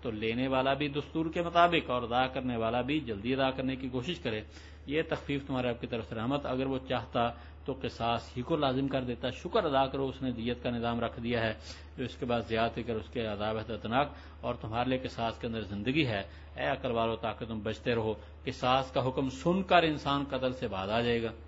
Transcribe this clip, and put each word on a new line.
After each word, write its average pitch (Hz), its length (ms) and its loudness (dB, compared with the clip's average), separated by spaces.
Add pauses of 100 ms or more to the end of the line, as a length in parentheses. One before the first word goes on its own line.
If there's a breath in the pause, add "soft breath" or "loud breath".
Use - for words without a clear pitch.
تو 127 80 -2
لینے 113 380 0
والا 131 260 4
بھی 143 140 0
دستور 147 460 -2
کے 175 80 0
مطابق 170 480 6
اور 123 120 2
ادا 120 240 4
کرنے 127 300 -2
والا 113 240 2
بھی 143 200 0
جلدی 113 340 -2
ادا 131 160 4
کرنے 131 260 -2
کی 131 120 -6
کوشش 127 320 -4
کرے۔ 107 200 -2 (460 loud breath)
یہ 147 220 0
تخفیف 143 380 -2
تمہارے 127 240 0
رب 117 100 -4
کی 127 60 -6
طرف 117 220 -4
سے - 60 -6
رحمت، 131 320 0
اگر 131 200 0
وہ 131 120 0 (100)
چاہتا 117 400 0 (360 loud breath)
تو 135 180 -2
قصاص 117 540 0
ہی 123 60 -4
کو 160 140 0
لازم 135 320 2
کر 135 140 0
دیتا۔ 123 300 -4
شکر 180 320 0
ادا 135 220 4
کرو 135 220 -2
اس 127 140 -6
نے 131 80 0
دیت 117 320 -2
کا 127 80 0
نظام 120 300 0
رکھ 110 200 -2
دیا 117 220 0
ہے، 110 100 2 (440 loud breath)
جو 131 80 -4
اس 117 120 -8
کے 139 100 -4
بعد 120 220 2
زیادتی 113 340 2
کر 113 120 -2
اس 107 180 -4
کے 117 140 -2
عذاب 107 320 -2
ہے 110 100 -4
دردناک، 117 400 2 (320 loud breath)
اور 120 140 -2
تمہارے 117 360 0
لیے 131 80 4
قصاص 117 400 -2
کے - 80 -6
اندر 113 180 -2
زندگی 117 420 0
ہے۔ 104 160 0 (340 loud breath)
اے 135 100 -2
عقل 139 240 0
والو، 113 260 2
تاکہ 113 300 -4
تم 110 140 -4
بچتے 110 340 0
رہو۔ 110 200 2 (300 loud breath)
قصاص 131 480 2
کا 139 160 2
حکم 135 240 0
سن 180 300 2
کر 180 200 8
انسان 143 480 2
قتل 127 220 0
سے 127 160 -4
باز 98 220 -2
آ 113 100 4
جائے 120 220 2
گا۔ 110 100 -2 (160)